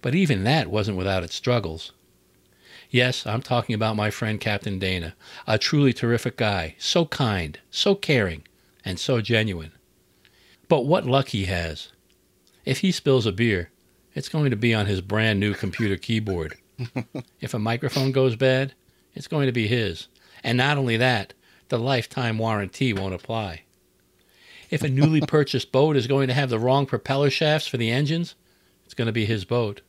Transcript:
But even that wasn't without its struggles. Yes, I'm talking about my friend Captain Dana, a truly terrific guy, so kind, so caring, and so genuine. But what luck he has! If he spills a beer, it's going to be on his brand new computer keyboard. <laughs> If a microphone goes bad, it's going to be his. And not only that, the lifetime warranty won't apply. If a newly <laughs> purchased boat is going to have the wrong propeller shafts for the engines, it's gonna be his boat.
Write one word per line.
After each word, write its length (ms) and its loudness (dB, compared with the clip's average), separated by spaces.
But 140 -2
even 300 2
that 240 2
wasn't 280 0
without 280 0
its 100 -12
struggles. 580 -4
Yes, 360 2
I'm 160 -2
talking 320 0
about 220 0
my 140 0
friend 300 -4
Captain 380 -4
Dana, 360 -4
a 120 2
truly 340 4
terrific 440 -2
guy, 420 -2
so 260 0
kind, 540 -2
so 240 2
caring, 500 0
and 140 -8
so 220 0
genuine. 520 -2
But 180 4
what 180 2
luck 240 2
he 180 -2
has! 420 -6
If 140 -2
he 140 2
spills 340 2
a 60 0
beer, 380 0
it's 140 -8
going 220 0
to 60 -2
be 180 2
on 120 0
his 140 0
brand 400 2
new 140 0
computer 420 -2
keyboard. 600 -4
<laughs> 160 -10
If 140 -8
a 40 -2
microphone 540 0
goes 240 2
bad, 380 2
it's 120 -14
going 200 0
to 60 0
be 140 0
his. 400 -2
And 120 0
not 220 2
only 180 2
that, 380 0
the 80 0
lifetime 600 -2
warranty 540 -2
won't 220 -4
apply. 480 -6
If 120 -2
a 60 -2
newly 320 4
<laughs> 60 -2
purchased 460 0
boat 240 4
is 100 0
going 220 2
to 60 0
have 160 0
the 80 0
wrong 280 2
propeller 440 0
shafts 360 0
for 120 -6
the 120 0
engines, 440 0
it's 100 -20
gonna 180 -2
be 120 0
his 200 0
boat. 440 -2